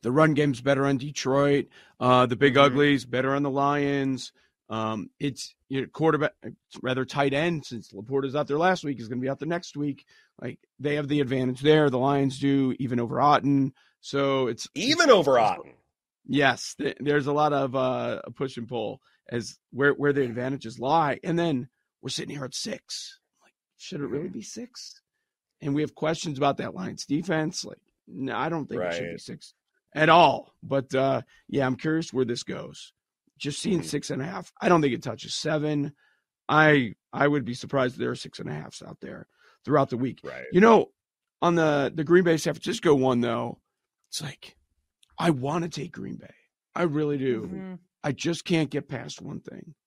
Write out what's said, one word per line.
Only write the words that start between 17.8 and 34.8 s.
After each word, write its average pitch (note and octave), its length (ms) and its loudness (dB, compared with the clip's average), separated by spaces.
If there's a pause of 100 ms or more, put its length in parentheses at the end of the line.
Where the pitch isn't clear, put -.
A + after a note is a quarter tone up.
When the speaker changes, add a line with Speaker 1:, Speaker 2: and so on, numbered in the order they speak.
Speaker 1:
push C3+ 220 -6
and A#2+ 120 -12
pull A2 320 -6 (300)
as - 280 -8 (120)
where, C#3 220 2
where C#3+ 200 0
the C#3 100 0
advantages B2 560 -6
lie. C3+ 460 2
And E3+ 140 -2
then D3 300 -2 (340)
we're C3+ 80 -8
sitting E3 260 -8
here C#3 80 -10
at B2+ 100 -12
six. - 640 -12 (240)
Like, - 120 -20 (240)
should E3 240 -12
it C3+ 40 -6
really C#3+ 200 -6
Speaker 2:
Mm-hmm. F#3 80 -10
Speaker 1:
be A3 80 -12
six? - 580 -16 (600)
And C#3+ 140 -4
we D3+ 80 0
have D3 120 -6
questions D#3 420 -4
about C#3 220 0
that A2+ 160 -6
Lions - 320 -10
defense. D#3 580 -2
Like, - 140 -14 (280)
no, B2+ 300 -8
I C3+ 140 -2
don't D#3+ 180 -6
think F2+ 140 -6
it F2 120 -4
should E2+ 100 -6
be E2+ 80 -8
Speaker 2:
Right. - 80 -14
Speaker 1:
six - 340 -16 (400)
at D#3 160 4
all. D#3+ 420 6 (100)
But, C3+ 320 -4
uh, C3+ 280 2 (260)
yeah, C3+ 180 0
I'm B2+ 100 0
curious D#3+ 360 -2
where B2+ 140 0
this A#2+ 160 -6
goes. - 500 -12 (460)
Just C#3+ 220 -8
seeing F3+ 180 0
Speaker 2:
Mm-hmm. C#3+ 100 -4
Speaker 1:
six D3 220 -6
and B2+ 100 -4
a C#3 60 -6
half, F#3+ 340 -12
I - 80 0
don't E3+ 140 6